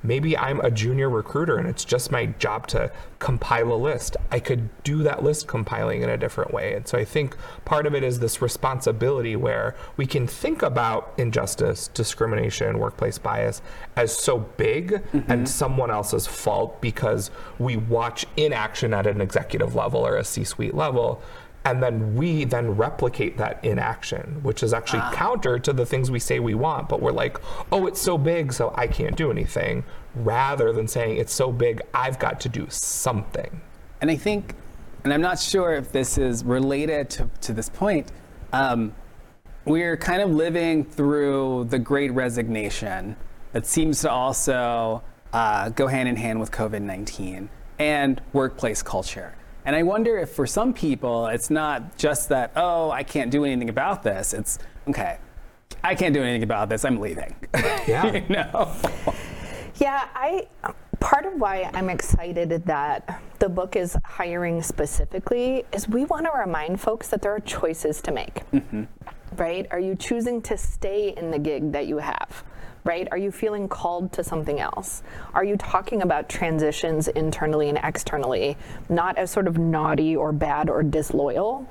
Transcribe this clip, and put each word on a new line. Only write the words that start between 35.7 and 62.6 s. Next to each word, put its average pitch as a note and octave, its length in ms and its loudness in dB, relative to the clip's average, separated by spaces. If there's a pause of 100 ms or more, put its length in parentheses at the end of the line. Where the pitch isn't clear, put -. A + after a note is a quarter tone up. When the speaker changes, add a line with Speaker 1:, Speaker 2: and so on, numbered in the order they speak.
Speaker 2:
if C#3 180 -2
this C3 260 2
is B2+ 260 2
related C#3 680 2
to, - 200 0 (120)
to - 100 -2
this A2 160 -4
point, F#3+ 440 0 (400)
um, A#2+ 420 2 (720)
we're E3+ 320 2
kind F3+ 260 0
of G3 80 2
living E3 540 2
through C#3 840 2
the C3 100 2
Great C#3+ 320 2
Resignation A2+ 1040 -2 (360)
that - 140 -2
seems D#3 360 2
to D#3 80 2
also, A#2+ 920 2 (300)
uh, A2 380 2
go C3+ 180 2
hand C3 200 2
in A#2+ 80 2
hand A2+ 220 -2
with G#2+ 140 -4
covid G#2+ 300 -2
nineteen F#2+ 640 -6 (320)
and C#3+ 400 2 (120)
workplace C3 500 0
culture. - 520 -6 (300)
And C#3 100 2
I D#3+ 80 4
wonder A3 360 4
if E3 120 -2
for C#3 160 0
some A3+ 260 2
people, B2 540 0
it's A#2 240 -2
not D3+ 460 0
just D3 320 2
that, C3 260 2
"Oh, E3 380 2
I C3+ 100 -2
can't C3+ 300 -2
do D3 120 4
anything B2 240 0
about D#3 360 0
this." G2 280 0
It's, G#2 260 -4 (300)
"Okay, F#2+ 280 -2 (680)
I F#3 140 2
can't F3 180 4
do C#3+ 80 4
anything A#2+ 220 2
about G#2+ 240 0
this, A2 160 0
I'm B2 160 2
leaving." F2+ 340 -6 (180)
<laughs> G#4 360 0
Speaker 1:
Yeah. - 240 4
Speaker 2:
You F#3 160 0
know? F#3+ 440 2 (1040)
Speaker 3:
Yeah, C#4 380 -4
I, E4 320 -4 (540)
part - 260 4
of F#4+ 80 -6
why G3 400 0
I'm F#3 160 0
excited E3+ 600 0 (160)